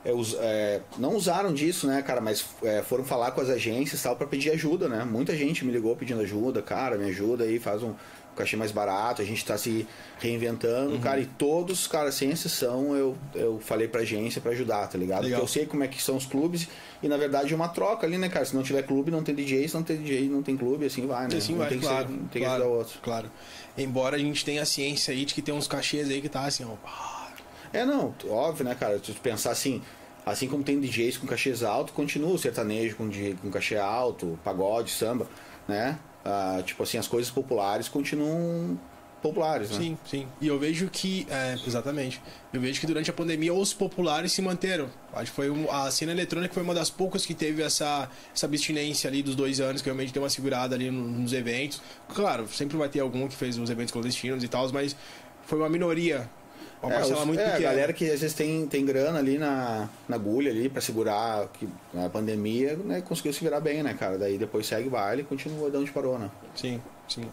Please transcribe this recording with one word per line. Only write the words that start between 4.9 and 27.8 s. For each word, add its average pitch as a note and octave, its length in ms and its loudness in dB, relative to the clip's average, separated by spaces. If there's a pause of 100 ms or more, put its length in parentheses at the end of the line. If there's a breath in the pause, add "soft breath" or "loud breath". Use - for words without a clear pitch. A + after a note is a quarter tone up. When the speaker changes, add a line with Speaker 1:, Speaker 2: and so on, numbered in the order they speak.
Speaker 1:
Muita A#2+ 320 0
gente D3 260 0
me B2+ 80 2
ligou A#2 240 2
pedindo A#2 240 -2
ajuda, G#2+ 420 2
"Cara, A#2 360 0
me G2+ 80 0
ajuda G#2+ 400 2
aí, A2+ 140 2
faz G#2+ 220 0
um A2+ 120 -2 (420 loud breath)
cachê G#2+ 220 0
mais A2 160 0
barato, G#2 480 2
a G#2 40 0
gente G#2 200 -4
tá G#2+ 120 0
se A2 300 0 (320 loud breath)
reinventando", A#2 760 0
Speaker 2:
Uhum. C#3+ 40 0
Speaker 1:
cara, C3+ 220 2
e B2+ 40 0
todos, F3 600 2
cara, D3 240 2
sem C#3 180 2
exceção, C#3+ 680 0
eu, C3+ 200 2 (180)
eu A2+ 300 0
falei A2+ 240 2
pra A2+ 140 0
agência A2 400 -2
pra A#2 100 0
ajudar, A2+ 360 0
tá F#2 100 -4
ligado? F#2 260 0
Speaker 2:
Legal. B2 160 2
Speaker 1:
Porque B2 180 0
eu D3 40 2
sei D3+ 40 0
como D3+ 180 0
é C3+ 40 0
que C3+ 160 -8
são C3+ 140 2
os C3 80 -2
clubes E3+ 420 0 (340 loud breath)
e, D3+ 60 0
na D3 100 4
verdade, C#3+ 360 2
é - 20 2
uma E3 140 0
troca F#3+ 360 0
ali, E3+ 120 2
né, F#3 120 2
cara? F3 160 2
Se - 100 -6
não C3+ 60 4
tiver C3+ 220 2
clube, C#3 260 2
não D#3+ 140 2
tem D3+ 100 0
D C#3+ 120 0
J, C#3 240 2
se - 60 -6
não E3 80 0
tem D#3+ 140 0
D D#3 80 -4
J, C#3 240 2
não C#3 140 0
tem C3+ 140 0
clube, C3 280 0
assim B2+ 220 -2
vai, B2+ 200 0
né? A#2+ 80 2
Speaker 2:
E - 20 2
assim - 180 0
Speaker 1:
Um - 40 0
Speaker 2:
vai, D3 100 2
Speaker 1:
tem C3 100 0
que C#3 60 0
Speaker 2:
claro, C3 220 2
Speaker 1:
ser, C3 60 -6
tem C3+ 160 -6
que B2 120 -4
Speaker 2:
claro, B2+ 200 2
Speaker 1:
ajudar B2 80 4
o A#2+ 80 4
outro. A2+ 240 -4
Speaker 2:
claro. A2+ 300 -4 (460 loud breath)
Embora C3+ 400 2
a - 20 0
gente D3 260 0
tenha D3 160 0
a D3+ 40 0
ciência C#3+ 480 0
aí C3 120 0
de C#3+ 80 -4
que - 80 -4
tem D3 140 -2
uns D3 120 -2
cachês C#3+ 420 0
aí C3+ 120 0
que D3 80 -4
tá C#3 160 -4
assim, C#3 200 -2
ó, A2 100 -8 (1000 loud breath)
Speaker 1:
É, A#3 100 2